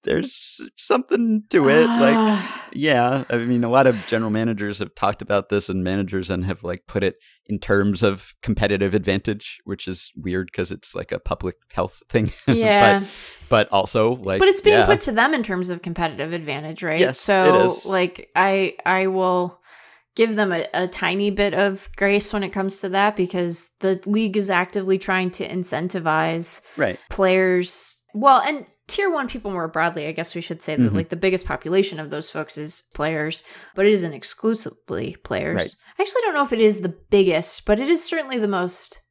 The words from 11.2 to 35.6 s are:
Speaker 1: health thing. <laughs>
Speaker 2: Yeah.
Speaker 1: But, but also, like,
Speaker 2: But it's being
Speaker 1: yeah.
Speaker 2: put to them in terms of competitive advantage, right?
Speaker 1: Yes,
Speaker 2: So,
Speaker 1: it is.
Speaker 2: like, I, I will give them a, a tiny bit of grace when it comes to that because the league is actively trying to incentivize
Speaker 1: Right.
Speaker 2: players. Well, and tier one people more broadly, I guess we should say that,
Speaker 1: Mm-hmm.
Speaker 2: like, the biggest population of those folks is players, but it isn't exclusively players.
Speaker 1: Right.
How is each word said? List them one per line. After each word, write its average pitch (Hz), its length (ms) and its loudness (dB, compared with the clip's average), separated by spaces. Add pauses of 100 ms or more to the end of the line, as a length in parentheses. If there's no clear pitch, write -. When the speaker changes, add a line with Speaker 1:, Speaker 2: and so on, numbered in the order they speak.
Speaker 1:
health - 360 -4
thing. 110 300 0
<laughs> - 80 -2
Speaker 2:
Yeah. 202 520 6
Speaker 1:
But, 196 80 -6 (420)
but 107 220 4
also, 110 460 2
like, 95 220 -2
Speaker 2:
But 381 100 6
it's 392 120 2
being 415 180 6
Speaker 1:
yeah. 220 60 6
Speaker 2:
put - 160 4
to 269 100 -2
them 240 220 2
in 247 100 -2
terms 180 260 -4
of 175 120 -6
competitive 165 520 -4
advantage, 156 500 -8
right? 160 160 -2
Speaker 1:
Yes, 131 200 2
Speaker 2:
So, 190 240 2 (180)
Speaker 1:
it 185 60 6
is. - 180 -4
Speaker 2:
like, 180 500 -2
I, 190 400 2 (100)
I 190 220 2
will 185 540 0 (540)
give 220 200 2
them 202 160 2
a, 170 220 -2
a 180 140 -2
tiny 190 440 -2
bit 202 220 0
of 196 420 -2
grace 202 380 0
when 202 100 -2
it 185 60 -6
comes 196 320 -4
to 190 80 -6
that 202 260 2
because 175 540 -2 (100)
the 190 260 0
league 208 320 0
is 202 120 -2
actively 190 480 0
trying 185 340 -2
to - 160 -8
incentivize 165 1120 -2 (160)
Speaker 1:
Right. 110 220 -2 (100)
Speaker 2:
players. 185 880 0 (160)
Well, 262 280 6
and 294 240 -4 (220)
tier 403 220 -2
one 285 180 -2
people 214 220 -8
more 175 200 -4
broadly, 165 380 -2
I 160 40 -6
guess 165 240 -8
we 170 60 -6
should 165 200 -10
say 156 140 -6
that, 131 80 2
Speaker 1:
Mm-hmm. 104 120 2
Speaker 2:
like, - 140 -2
the 175 60 -6
biggest 180 320 0
population 170 520 0
of 151 120 -10
those 147 180 -8
folks 156 300 -8
is 151 240 -10 (100)
players, 156 480 -4 (340)
but 196 120 2
it 214 60 8
isn't 170 200 -2
exclusively - 1120 -6
players. 78 320 -4
Speaker 1:
Right. - 200 -2 (220)